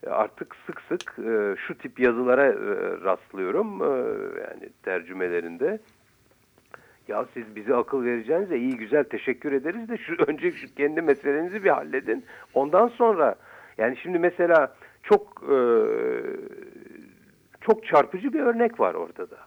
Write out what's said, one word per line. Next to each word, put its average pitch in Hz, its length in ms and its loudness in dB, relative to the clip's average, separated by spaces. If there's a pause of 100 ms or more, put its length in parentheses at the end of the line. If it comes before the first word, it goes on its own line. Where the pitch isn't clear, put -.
e, - 20 -6
artık - 460 -4 (100)
sık - 160 -12
sık, - 380 -8
e, 107 360 -2 (120)
şu - 100 -10
tip 127 220 -14
yazılara, 123 460 4
e, 117 100 4 (480)
rastlıyorum, 101 760 -4
e, 160 40 0 (560)
yani - 280 -14 (140)
tercümelerinde. 90 960 -4 (1300)
Ya 110 260 -4
siz 120 100 -10 (120)
bize 107 200 0
akıl 123 280 0
vereceğinize 127 540 0
iyi 123 200 -2
güzel 113 260 2
teşekkür 127 480 -4
ederiz 175 380 -4
de 233 80 -6
şu - 240 -8
<laughs> 147 60 2
önce 151 240 -2
şu - 240 -16
kendi 151 260 -2
meselenizi 160 600 0
bir 190 60 4
halledin. 151 560 -2 (280)
Ondan 156 340 4
sonra 208 480 2 (420)
yani 117 260 0
şimdi 175 160 0
mesela 170 540 4 (300)
çok, - 480 2
e, 139 60 6 (2000)
çok 220 240 2
çarpıcı 180 480 2
bir 311 60 0
örnek 233 400 2
var 95 140 2
ortada. 85 420 -8 (120)